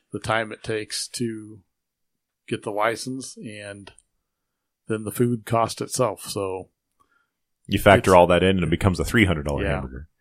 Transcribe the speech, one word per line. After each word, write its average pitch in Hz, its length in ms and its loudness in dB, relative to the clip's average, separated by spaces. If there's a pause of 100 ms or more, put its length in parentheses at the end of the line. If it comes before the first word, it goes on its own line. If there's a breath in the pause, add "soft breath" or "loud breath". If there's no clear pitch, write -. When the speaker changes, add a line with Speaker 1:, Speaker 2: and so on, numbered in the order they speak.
(120)
Speaker 1:
the 104 80 -8
time 110 320 -2
it - 120 -18
takes - 440 -8
to 107 520 -10 (880)
get - 160 -8
the 113 80 -8
license, 117 680 -4
and 104 540 -16 (960)
then 110 160 -4
the 104 80 -8
food 120 340 -2
cost 113 360 -2
itself. 113 400 -4
So 95 480 -8 (960)
Speaker 2:
You 104 140 -2
factor 95 320 6
Speaker 1:
it's 92 40 10
Speaker 2:
all 87 120 10
that 87 160 4
in 95 140 4
and 90 60 0
it 78 60 -2
becomes 87 300 2
a 73 60 0
three 113 200 4
hundred 82 200 0
dollar 73 180 -4
Speaker 1:
Yeah. 98 100 -2
Speaker 2:
hamburger. 65 340 -8 (140)